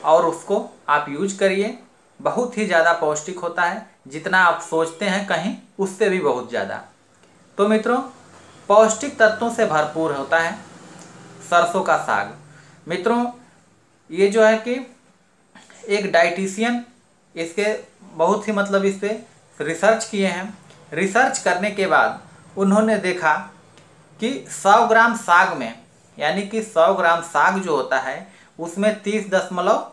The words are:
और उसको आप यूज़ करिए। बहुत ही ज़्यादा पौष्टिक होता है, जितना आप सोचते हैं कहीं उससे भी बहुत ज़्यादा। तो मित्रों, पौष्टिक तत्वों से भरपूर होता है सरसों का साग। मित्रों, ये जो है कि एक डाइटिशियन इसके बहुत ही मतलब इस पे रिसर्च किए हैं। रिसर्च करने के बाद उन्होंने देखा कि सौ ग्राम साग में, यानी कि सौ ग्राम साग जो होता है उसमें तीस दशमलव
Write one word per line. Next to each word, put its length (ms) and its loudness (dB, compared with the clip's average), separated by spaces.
और 220 4
उसको 340 -4
आप 220 0
यूज़ 280 -6
करिए। 400 0
बहुत 380 -2
ही 80 -2
ज़्यादा 320 4
पौष्टिक 400 -4
होता 260 -4
है, 220 -4
जितना 340 0
आप 200 2
सोचते 420 -4
हैं 240 -2
कहीं 280 -4
उससे 300 -2
भी 120 0
बहुत 300 -2
ज़्यादा। 320 -6
तो 100 2
मित्रों, 280 0
पौष्टिक 500 4
तत्वों 320 2
से 160 0
भरपूर 460 -2
होता 260 -2
है 140 -2
सरसों 400 2
का 160 2
साग। 360 -4
मित्रों, 380 -2
ये 180 2
जो 160 2
है 140 4
कि 160 -6
एक 240 -2
डाइटिशियन 720 0
इसके 300 -6
बहुत 360 0
ही 40 0
मतलब 320 0
इस 140 0
पे 100 -4
रिसर्च 440 0
किए 220 -2
हैं। 320 -6
रिसर्च 460 0
करने 320 -2
के 160 -2
बाद 340 2
उन्होंने 420 4
देखा 340 0
कि 120 -2
सौ 340 4
ग्राम 300 4
साग 400 2
में, 180 -8
यानी 240 -2
कि 200 -6
सौ 320 2
ग्राम 280 2
साग 360 0
जो 180 -2
होता 240 -2
है 260 -8
उसमें 440 -2
तीस 280 -4
दशमलव 480 0